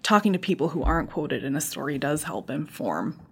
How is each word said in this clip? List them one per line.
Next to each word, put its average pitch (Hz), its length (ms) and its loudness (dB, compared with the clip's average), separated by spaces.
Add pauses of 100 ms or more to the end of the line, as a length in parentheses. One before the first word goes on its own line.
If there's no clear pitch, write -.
talking 208 300 6
to 180 60 2
people 175 300 0
who 160 140 -2
aren't 165 260 2
quoted 143 340 -2
in 135 120 -2
a 156 60 0
story 143 360 -4
does 147 260 0
help - 260 -6
inform, - 720 -4 (120)